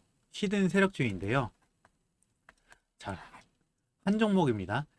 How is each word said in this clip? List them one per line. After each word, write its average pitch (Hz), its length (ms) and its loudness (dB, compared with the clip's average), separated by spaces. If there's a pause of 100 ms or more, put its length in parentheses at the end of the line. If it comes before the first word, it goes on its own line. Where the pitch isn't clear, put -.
(320)
히든 196 380 0
세력주인데요. 123 840 0 (1500)
자, 95 220 -10 (840)
한 208 120 2
종목입니다. 143 680 2 (120)